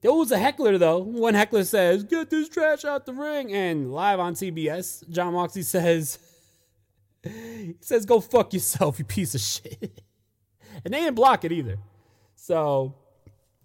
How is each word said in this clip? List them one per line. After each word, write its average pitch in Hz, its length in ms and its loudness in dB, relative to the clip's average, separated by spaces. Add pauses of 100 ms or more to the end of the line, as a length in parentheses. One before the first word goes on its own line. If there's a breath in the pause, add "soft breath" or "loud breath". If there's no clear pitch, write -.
There 233 100 4
was 311 200 4
a 208 60 2
heckler, 220 400 2
though. 170 200 6
One 226 360 0
heckler 208 300 4
says, 190 400 2
"Get 320 260 -2
this 311 180 -2
trash 302 380 0
out 285 180 -4
the 262 80 -12
ring." 277 400 -6
And 170 400 -2
live 190 280 0
on 175 140 -2
T 190 160 -6
B 160 180 -4
S, - 420 -8
Jon 175 240 -2
Moxley 175 280 -2
says, 165 560 0 (540 soft breath)
<laughs> - 500 -20
he 220 580 -14
says, 226 260 -2
"Go 226 140 4
fuck - 340 2
yourself, - 440 -2
you 147 80 -6
piece - 280 -4
of 131 60 -4
shit." - 600 -10 (400)
<laughs> - 420 -20
And 180 80 -6
they 285 80 -2
didn't 311 160 -2
block 240 280 6
it 165 80 -2
either. 120 260 -6 (560)
So, 143 600 -2 (680)